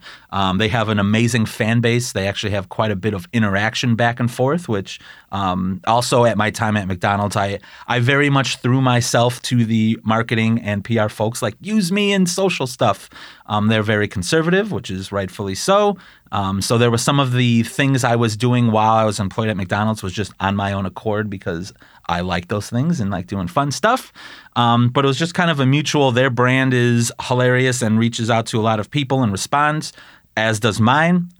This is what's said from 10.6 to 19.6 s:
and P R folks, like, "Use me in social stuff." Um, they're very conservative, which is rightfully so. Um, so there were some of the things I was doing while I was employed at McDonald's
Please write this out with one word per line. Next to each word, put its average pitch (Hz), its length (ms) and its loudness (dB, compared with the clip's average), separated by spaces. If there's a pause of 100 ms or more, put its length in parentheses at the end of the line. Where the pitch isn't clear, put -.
and 101 240 -4
P 117 140 -2
R 107 100 2
folks, 110 320 -4
like, 107 220 -4
"Use 196 280 -2
me 202 220 0
in 190 140 2
social 180 400 -2
stuff." - 420 -2 (380)
Um, 107 220 0
they're 110 140 4
very 104 260 2
conservative, 170 640 0
which - 180 -8
is 95 200 -8
rightfully 98 440 -4
so. 202 420 0 (340)
Um, 98 300 -2
so 120 160 0
there 120 140 4
were 117 80 2
some 143 200 0
of 131 140 0
the 123 300 4
things 135 420 0
I 120 100 2
was 117 220 0
doing 123 340 2
while 107 220 4
I 110 120 4
was 107 140 0
employed 107 300 -4
at 110 80 -2
McDonald's 104 460 -2